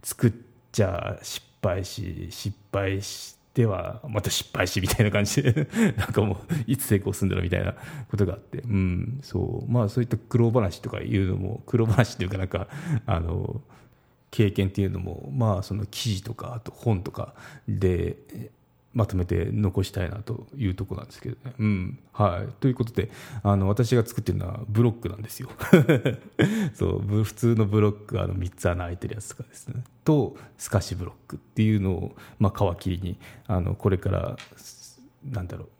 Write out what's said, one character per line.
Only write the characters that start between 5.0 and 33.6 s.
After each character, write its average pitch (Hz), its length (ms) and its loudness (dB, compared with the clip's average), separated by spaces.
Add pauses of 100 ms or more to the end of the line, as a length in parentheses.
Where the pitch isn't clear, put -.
い 107 40 8
な 104 60 2
感 104 140 2
じ - 160 0
で、 139 260 4 (160)
<laughs> 160 140 4
な 104 80 0
ん - 60 -6
か 104 100 4
も 101 140 2
う、 - 20 -14 (300)
い 135 100 2
つ - 80 -4
成 104 120 4
功 95 160 0
す - 120 -2
ん 95 40 4
だ 95 60 0
ろ 92 60 0
う - 20 0
み 90 60 0
た 92 80 2
い 98 60 0
な 92 120 -2 (340)
こ - 80 -2
と 101 80 6
が 87 80 -2
あ - 40 -8
っ - 20 -14
て。 - 200 -12
う - 80 -10
ん。 95 540 0
そ 90 460 -4
う。 - 40 -2
ま 120 120 4
あ、 101 60 2
そ 123 120 0
う - 20 2
い - 20 0
っ - 40 -10
た 113 80 0
苦 - 220 -2
労 117 120 6
話 113 300 2
と - 80 -8
か - 120 -8
い 110 160 0
う 95 100 2
の 95 100 0
も、 95 280 -6
苦 - 120 -6
労 113 80 2
話 113 300 4
っ - 20 -20
て 113 60 -2
い - 40 -2
う - 20 -2
か 101 80 -4
な 95 80 0
ん - 20 -4
か、 92 200 -4 (380)
あ 87 140 2
の、 85 420 -4 (680)
経 104 220 4
験 98 160 2
っ 95 40 0
て 104 100 -2
い 98 40 2
う 95 60 -2
の 92 80 -4
も、 90 340 -10
ま 110 260 2
あ、 98 40 -4
そ - 100 -6
の 101 120 -4
記 - 240 -6
事 95 140 -2
と 113 100 -10
か、 - 200 -10
あ 117 60 -8
と - 120 -12
本 104 300 0
と - 100 -8
か - 220 -10 (340)
で、 92 500 0 (800)
ま 110 80 6
と - 100 -6
め 90 100 2
て 90 260 0
残 104 320 0
し - 80 -6
た 95 120 -4
い 85 60 -4
な 87 80 -8
と 110 300 -10 (100)
い 120 100 0
う 90 60 0
と 95 100 -6
こ 92 120 -8
な 98 80 -10
ん - 20 -14
で - 60 -20
す - 100 -20
け 120 80 -8
ど 117 60 -10 (100)
ね。 - 140 -12
う 107 60 2
ん。 92 340 0 (140)
は 95 360 2
い。 - 100 -12
と - 80 2
い 131 40 6
う 123 40 0
こ - 80 -2
と 113 100 -6
で、 - 180 -2 (320)
あ 101 120 6
の、 95 120 4
私 113 280 4
が 117 80 6
作 - 180 -4
っ - 20 -6
て - 80 -2
る 95 80 0
の 92 80 -4
は 95 200 -8
ブ 107 140 2
ロ 120 80 8
ッ 110 100 -4
ク - 80 -6
な 104 80 -6
ん 104 60 -12
で 107 80 -10
す - 100 -14
よ。 131 100 -12 (600)
<laughs> 196 640 0
そ - 140 0
う、 95 160 0
ぶ-、 104 200 2
普 104 120 -4
通 117 180 4
の 107 140 4
ブ 107 120 4
ロ 104 100 6
ッ 104 180 -8
ク、 - 120 -2
あ 95 60 0
の、 92 80 -4
三 92 160 -4
つ - 180 -4
穴 90 180 -2
開 90 100 -8
い - 20 -14
て 98 100 -8
る 92 60 -6
や 104 80 -10
つ - 80 -14
と - 140 -14
か - 0 -
で - 100 -18
す - 140 -18
ね。 123 160 -8 (200)
と、 143 320 2 (220)
透 - 140 -12
か 101 100 4
し - 140 -6
ブ 90 100 -6
ロ - 60 -10
ッ - 40 -20 (120)
ク - 80 -12
っ - 40 -10
て - 220 -4
い 107 140 4
う 104 40 4
の 95 120 0
を、 - 240 -4 (240)
ま 98 160 4
あ、 90 200 2
皮 - 40 -14
切 90 180 -2
り 87 40 -6
に、 90 180 -6 (260)
あ 92 160 0